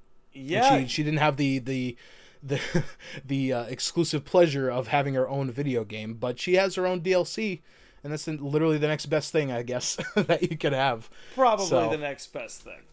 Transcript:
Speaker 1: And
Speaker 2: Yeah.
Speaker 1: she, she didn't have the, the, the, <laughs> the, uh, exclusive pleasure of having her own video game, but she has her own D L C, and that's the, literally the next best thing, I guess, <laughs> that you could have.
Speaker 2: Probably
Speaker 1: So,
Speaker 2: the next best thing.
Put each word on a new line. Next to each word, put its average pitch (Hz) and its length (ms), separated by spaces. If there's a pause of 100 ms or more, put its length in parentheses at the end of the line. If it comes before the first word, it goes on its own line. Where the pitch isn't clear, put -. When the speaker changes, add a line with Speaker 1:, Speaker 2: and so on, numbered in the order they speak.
(340)
Speaker 1:
And 135 120
Speaker 2:
Yeah. 208 380
Speaker 1:
she, 127 40
she 151 160
didn't 151 160
have 147 180
the, 135 220
the, 127 360 (460)
the, 139 180 (400)
<laughs> - 260
the, 135 280
uh, 120 120
exclusive 143 600
pleasure 143 440
of 123 180
having 143 260
her 131 160
own 139 220
video 127 320
game, 107 320
but 123 240
she 180 160
has 190 200
her 185 120
own 185 140
D 185 120
L 180 120
C, 208 360 (420)
and 143 80
that's 151 140
the, 160 120
literally 151 420
the 147 80
next 151 200
best 147 240
thing, 147 200
I 120 100
guess, 120 360 (100)
<laughs> - 80
that 165 340
you 160 80
could 147 160
have. 131 340 (280)
Speaker 2:
Probably 220 320
Speaker 1:
So, 120 220
Speaker 2:
the 151 80
next 147 360
best - 300
thing. 87 160 (140)